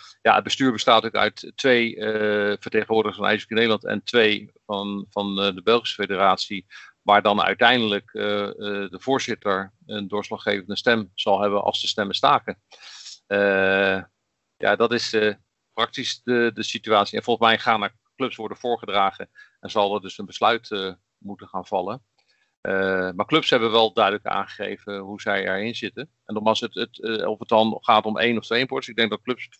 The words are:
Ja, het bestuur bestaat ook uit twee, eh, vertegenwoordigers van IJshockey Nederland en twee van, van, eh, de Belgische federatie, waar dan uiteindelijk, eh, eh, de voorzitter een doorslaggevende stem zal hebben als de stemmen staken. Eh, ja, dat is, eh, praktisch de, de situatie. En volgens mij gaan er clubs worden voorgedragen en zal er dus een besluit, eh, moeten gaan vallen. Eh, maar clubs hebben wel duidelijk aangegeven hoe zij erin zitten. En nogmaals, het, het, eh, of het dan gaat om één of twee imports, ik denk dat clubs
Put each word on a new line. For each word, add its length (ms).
Ja, 120
het 100
bestuur 280
bestaat 320
ook 100
uit 400
twee, 420
eh, 640
vertegenwoordigers 600
van 80
IJshockey 280
Nederland 280
en 200
twee 480
van, 440
van, 300
eh, 140
de 80
Belgische 400
federatie, 640
waar 200
dan 200
uiteindelijk, 720
eh, 360
eh, 420
de 100
voorzitter 720
een 220
doorslaggevende 680
stem 380
zal 260
hebben 220
als 180
de 80
stemmen 260
staken. 440
Eh, 760
ja, 200
dat 160
is, 200
eh, 220
praktisch 500
de, 320
de 80
situatie. 560
En 60
volgens 240
mij 100
gaan 240
er 120
clubs 200
worden 200
voorgedragen 720
en 100
zal 240
er 60
dus 180
een 80
besluit, 440
eh, 220
moeten 300
gaan 180
vallen. 360
Eh, 120
maar 140
clubs 240
hebben 200
wel 220
duidelijk 340
aangegeven 720
hoe 220
zij 260
erin 280
zitten. 360
En 100
nogmaals, 260
het, 140
het, 280
eh, 260
of 100
het 100
dan 320
gaat 240
om 140
één 200
of 80
twee 140
imports, 280
ik 80
denk 140
dat 120
clubs 260